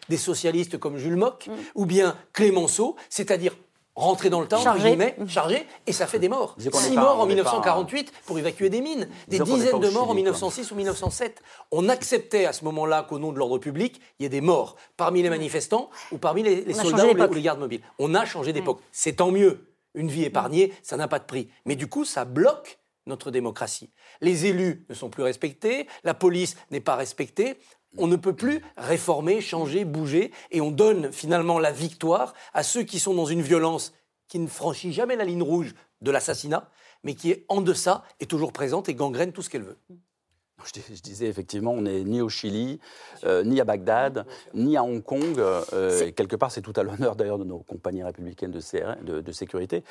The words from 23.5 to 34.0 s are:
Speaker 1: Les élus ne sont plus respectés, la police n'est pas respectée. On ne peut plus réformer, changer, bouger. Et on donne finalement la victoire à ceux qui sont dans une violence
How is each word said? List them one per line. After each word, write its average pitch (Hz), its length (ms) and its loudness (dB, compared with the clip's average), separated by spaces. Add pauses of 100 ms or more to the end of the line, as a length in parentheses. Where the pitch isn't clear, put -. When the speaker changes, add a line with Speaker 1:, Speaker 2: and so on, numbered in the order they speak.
Speaker 1:
Les 175 240 2
élus 180 420 0
ne 127 60 -14
sont 113 160 -12
plus 139 140 -4
respectés, 165 600 -2 (180)
la 165 100 0
police 180 420 2 (140)
n'est 139 100 -6
pas 139 140 0
respectée. 147 640 -4 (380)
On 175 100 0
ne 175 100 4
peut 180 180 0
plus 294 260 -2 (160)
réformer, 160 640 0
changer, 165 460 -2
bouger. 156 440 0 (200)
Et 165 100 0
on 151 100 0
donne 175 400 4
finalement 170 480 0
la 156 140 2
victoire 160 640 -2 (180)
à 151 100 0
ceux 233 200 -2
qui 185 160 -6
sont 190 160 0
dans 170 100 2
une 165 160 0
violence 160 540 0 (340)